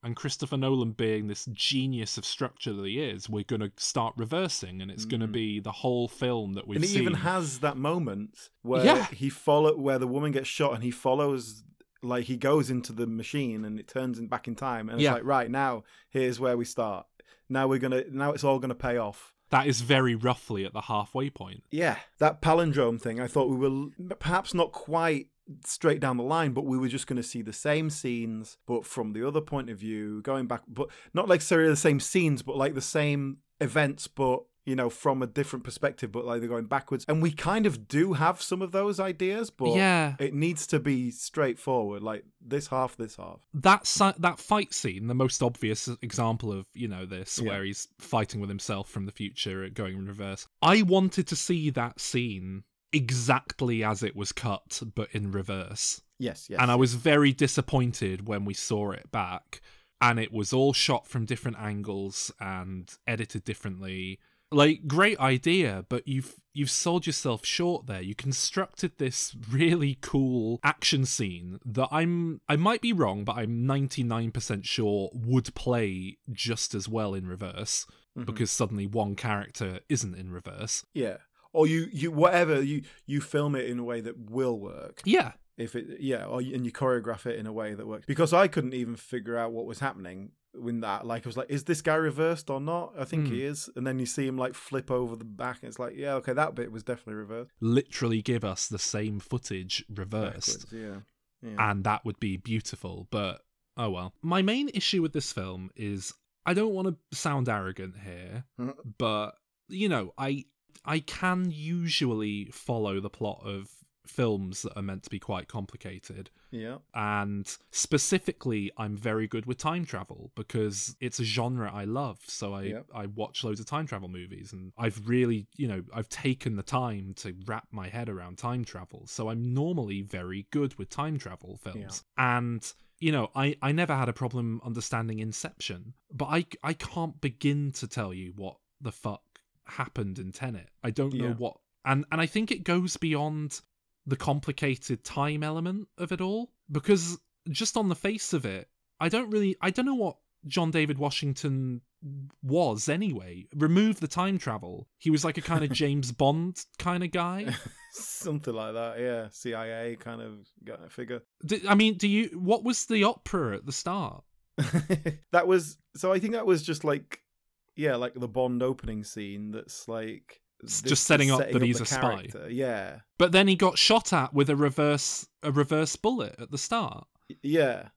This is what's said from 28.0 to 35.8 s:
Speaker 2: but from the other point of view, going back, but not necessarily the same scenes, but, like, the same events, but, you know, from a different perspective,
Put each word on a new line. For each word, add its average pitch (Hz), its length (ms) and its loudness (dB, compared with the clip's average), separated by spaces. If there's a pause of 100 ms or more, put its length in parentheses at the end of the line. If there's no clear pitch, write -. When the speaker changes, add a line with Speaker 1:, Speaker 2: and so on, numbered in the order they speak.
Speaker 2:
but 117 200 -2
from 107 280 -4
the 110 120 -2
other 143 140 0
point 139 300 -6
of 110 80 -8
view, 107 440 -6
going 135 240 -2
back, 120 220 -4
but 123 220 -6 (240)
not 196 160 0
necessarily 160 400 8
the 147 80 6
same 147 240 6
scenes, 156 400 4
but, 135 160 -4
like, 135 180 2
the 131 60 -2
same 143 560 0 (240)
events, 147 480 2
but, 131 340 0 (220)
you 131 100 0
know, 127 140 2
from 131 340 0
a 127 40 -2
different 131 360 -4
perspective, 127 480 -4